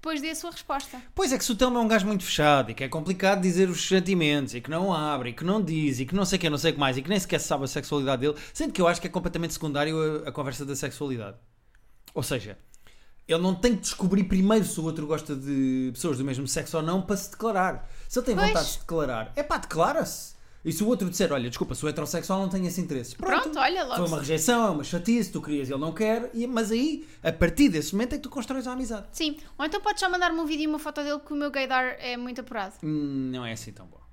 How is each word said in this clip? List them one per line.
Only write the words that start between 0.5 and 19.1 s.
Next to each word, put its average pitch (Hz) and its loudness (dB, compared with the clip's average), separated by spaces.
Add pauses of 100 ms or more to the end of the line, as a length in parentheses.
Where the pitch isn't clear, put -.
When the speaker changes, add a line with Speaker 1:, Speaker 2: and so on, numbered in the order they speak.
Speaker 1:
resposta. 277 -6 (140)
Speaker 2:
Pois 370 2
é 262 2
que - -2
se - 0
o - 2
Telmo 254 4
é 240 4
um 226 4
gajo 214 4
muito 208 0
fechado 147 6
e 113 -6
que 131 -6
é 131 -4
complicado 190 2
dizer 185 4
os - -2
sentimentos 160 4
e 120 -6
que 117 -12
não 180 0
abre 147 0
e 117 -8
que 156 -6
não 208 4
diz 151 0
e 131 0
que 165 -4
não 196 4
sei 185 2
o - 0
que, 165 2
não 147 0
sei 151 4
o - -2
que 135 -4
mais 135 2
e 135 -2
que 131 -8
nem 202 2
sequer 185 0
sabe 139 0
a 135 -2
sexualidade 139 0
dele, 147 2 (180)
sendo 294 -4
que 190 0
eu 170 6
acho 175 2
que 185 -8
é - -4
completamente 170 -2
secundário 156 0
a, - -6
a 139 -6
conversa 139 -6
da 139 -6
sexualidade. 127 -6 (760)
Ou - -4
seja, 107 -6 (680)
ele 165 2
não 185 2
tem 233 4
que - -4
descobrir 190 2
primeiro 196 6
se - -4
o 160 -2
outro 160 -2
gosta 151 -2
de 131 0
pessoas 139 -2
do 135 -2
mesmo 135 -4
sexo - -2
ou 156 0
não 180 2
para 196 0
se - -6
declarar. 185 0 (200)
Se 254 0
ele 240 -4
tem 233 2
Speaker 1:
Pois. 403 6
Speaker 2:
vontade 170 2
de - -4
se - -4
declarar, 127 -2